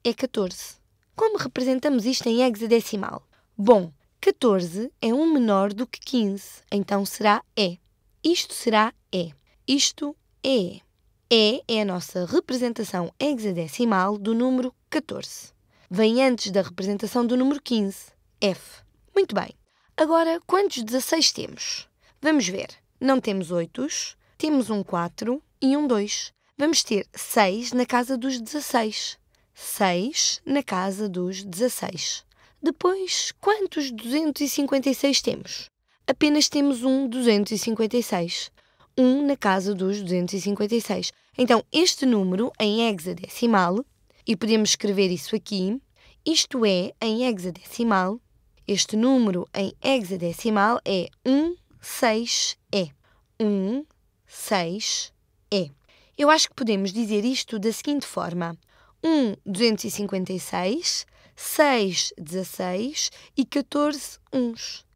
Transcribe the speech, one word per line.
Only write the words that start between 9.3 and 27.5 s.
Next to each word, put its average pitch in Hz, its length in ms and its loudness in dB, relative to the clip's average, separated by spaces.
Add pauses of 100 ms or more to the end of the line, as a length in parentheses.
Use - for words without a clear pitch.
Isto - 480 0 (280)
é 262 60 0
E. 196 320 0 (500)
E 220 340 4
é 220 160 0
a 208 40 -2
nossa 180 400 -4
representação 233 920 -2
hexadecimal 208 1000 0
do 202 180 -2
número 254 400 0 (140)
catorze. - 640 -8 (360)
Vem 220 320 2
antes 254 300 2
da 190 100 2
representação 202 640 -4
do 240 120 2
número 277 240 0
quinze, 208 500 -2 (300)
F. - 420 -2 (320)
Muito 392 180 2
bem. - 220 -4 (400)
Agora, 330 500 2
quantos 370 380 0
dezasseis 254 480 0
temos? - 560 -10 (340)
Vamos 285 260 4
ver. 190 200 -6 (320)
Não 262 200 2
temos 190 300 -2
oitos, 175 680 -4 (200)
temos 277 320 0
um 208 140 -2
quatro 190 580 -4 (200)
e 269 160 4
um 294 100 0
dois. 208 460 -2 (240)
Vamos 294 260 2
ter 202 300 -2
seis 226 580 0